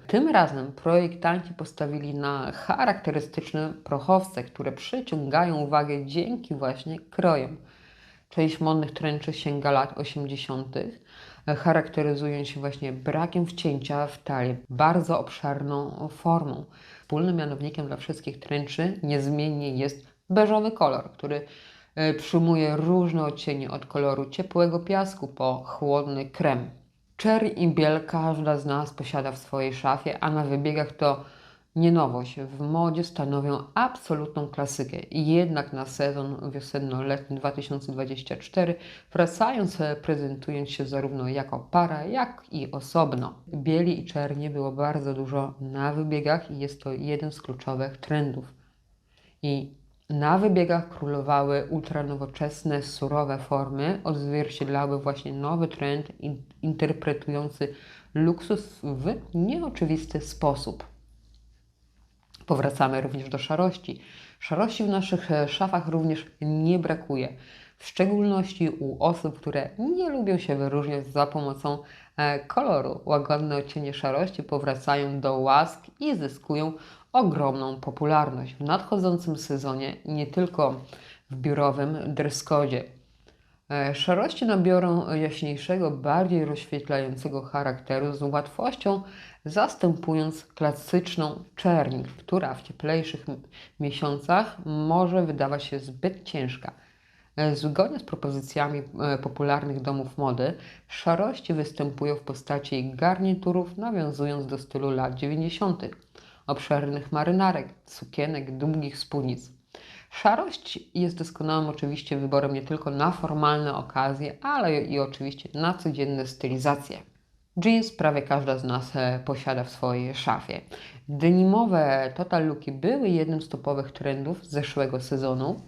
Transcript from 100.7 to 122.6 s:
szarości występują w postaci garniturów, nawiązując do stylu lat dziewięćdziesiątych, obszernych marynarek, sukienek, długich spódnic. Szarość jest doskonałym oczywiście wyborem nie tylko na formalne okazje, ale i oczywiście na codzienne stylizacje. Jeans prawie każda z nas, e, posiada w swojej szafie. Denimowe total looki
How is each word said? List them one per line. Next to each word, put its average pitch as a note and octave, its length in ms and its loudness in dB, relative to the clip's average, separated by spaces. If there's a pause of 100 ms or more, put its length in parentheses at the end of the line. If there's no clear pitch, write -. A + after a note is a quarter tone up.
szarości F3+ 640 0
występują D3 600 -2
w D3 60 -6
postaci C#3 760 -4
garniturów, F3+ 800 2
nawiązując D3 720 -2
do C3+ 120 -6
stylu C3+ 320 -4
lat C3 240 0
dziewięćdziesiątych, D#3+ 760 -2 (560)
obszernych C#3+ 640 0
marynarek, E3+ 560 2 (180)
sukienek, C#3 720 -6
długich C#3+ 420 0
spódnic. B2+ 540 -4 (580)
Szarość - 680 0 (160)
jest F3 240 0
doskonałym D#3 500 -2
oczywiście D3 480 -4
wyborem C#3 380 2
nie C3+ 80 -4
tylko D3+ 280 -4
na C#3+ 200 2
formalne D3+ 640 0
okazje, C3+ 680 -2
ale G3+ 400 2
i C#3+ 160 -2
oczywiście C3+ 560 -4
na E3 200 2
codzienne C#3 520 -2
stylizacje. C3+ 720 -2 (640)
Jeans A3+ 280 4
prawie D3 300 2
każda C#3 360 0
z C3 60 -6
nas, B2 320 -2
e, B2+ 280 0
posiada B2+ 400 -2
w B2 60 -12
swojej B2+ 440 -2
szafie. - 460 -2 (480)
Denimowe E3 1080 6
total E3+ 300 2
looki D3 260 -4